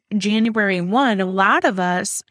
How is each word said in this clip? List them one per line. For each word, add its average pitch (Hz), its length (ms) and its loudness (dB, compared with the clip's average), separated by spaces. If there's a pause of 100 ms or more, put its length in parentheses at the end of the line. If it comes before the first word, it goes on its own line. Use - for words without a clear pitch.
(140)
January 214 680 0
one, 214 360 2
a 190 60 0
lot 190 400 2
of 208 160 0
us, 180 500 -4